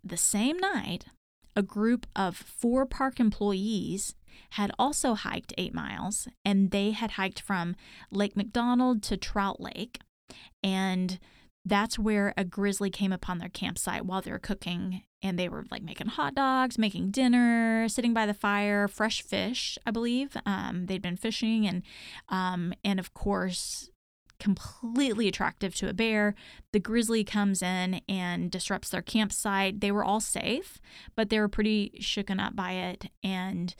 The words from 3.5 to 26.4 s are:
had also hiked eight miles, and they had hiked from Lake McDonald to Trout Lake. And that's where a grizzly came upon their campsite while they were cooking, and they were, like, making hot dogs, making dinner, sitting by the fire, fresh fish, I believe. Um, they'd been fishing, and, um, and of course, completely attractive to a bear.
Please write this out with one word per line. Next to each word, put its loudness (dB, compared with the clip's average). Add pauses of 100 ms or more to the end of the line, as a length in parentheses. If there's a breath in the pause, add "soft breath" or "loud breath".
had 0
also 2
hiked -6
eight -4
miles, -6 (160)
and 6
they 2
had -2
hiked -4
from -2 (360 loud breath)
Lake 0
McDonald 2
to 0
Trout -2
Lake. -10 (640 loud breath)
And -2 (460 soft breath)
that's 0
where 2
a 0
grizzly 0
came -2
upon -4
their -8
campsite -4
while -2
they -8
were -6
cooking, -6 (180)
and -2
they -2
were, -8
like, -8
making -8
hot -2
dogs, 2
making 0
dinner, 4
sitting 2
by 4
the 0
fire, 2
fresh 0
fish, -2
I 0
believe. 0
Um, -2
they'd -2
been -4
fishing, 0
and, 0 (460 loud breath)
um, 0 (100)
and 2
of -12
course, -2 (500)
completely 0
attractive -2
to -2
a -2
bear. 2 (400 loud breath)